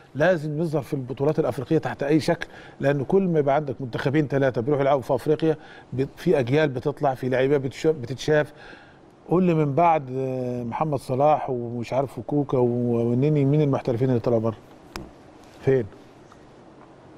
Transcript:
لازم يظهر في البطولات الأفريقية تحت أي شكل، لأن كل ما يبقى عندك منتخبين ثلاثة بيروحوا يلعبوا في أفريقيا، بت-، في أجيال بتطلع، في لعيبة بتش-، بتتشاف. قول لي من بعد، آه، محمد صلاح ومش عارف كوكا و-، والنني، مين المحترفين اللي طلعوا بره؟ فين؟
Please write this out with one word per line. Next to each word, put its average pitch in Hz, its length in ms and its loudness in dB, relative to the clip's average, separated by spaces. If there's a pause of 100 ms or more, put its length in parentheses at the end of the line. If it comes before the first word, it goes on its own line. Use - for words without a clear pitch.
(160)
لازم 151 460 0
يظهر 156 200 -2
في - 120 -8
البطولات 139 460 -2
الأفريقية 139 380 0
تحت 127 260 -4
أي 151 160 2
شكل، - 280 -2 (320)
لأن 139 240 0
كل 196 240 2
ما 160 120 2
يبقى 139 160 2
عندك 143 240 -2
منتخبين 135 480 -2
ثلاثة 135 340 0
بيروحوا 135 220 0
يلعبوا 139 180 2
في 135 140 -2
أفريقيا، 151 420 0 (360)
بت-، 135 220 -2
في 165 240 2
أجيال 143 300 2
بتطلع، 135 440 -2
في 127 160 -6
لعيبة 135 280 2
بتش-، 131 300 -4
بتتشاف. 147 640 -2 (760)
قول 180 140 4
لي 170 100 4
من 151 200 2
بعد، 160 380 2
آه، 127 520 -4
محمد 135 360 -4
صلاح 143 500 0
ومش 120 440 -6
عارف 131 260 -4
كوكا 139 380 -2
و-، 120 520 2
والنني، 143 360 2
مين 147 160 4
المحترفين 127 480 0
اللي 120 100 2
طلعوا 117 200 2
بره؟ 110 160 -2 (1080)
فين؟ 135 240 2 (1300)